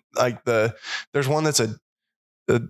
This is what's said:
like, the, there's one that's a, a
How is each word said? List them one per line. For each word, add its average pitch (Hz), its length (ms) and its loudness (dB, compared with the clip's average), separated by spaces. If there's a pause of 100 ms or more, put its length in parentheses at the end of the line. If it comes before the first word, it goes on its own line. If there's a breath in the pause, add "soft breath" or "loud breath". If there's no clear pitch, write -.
(160)
like, 123 300 0
the, 113 300 2 (380 loud breath)
there's 139 140 0
one 151 160 0
that's 151 160 0
a, 110 160 -2 (760)
a 117 100 4 (100)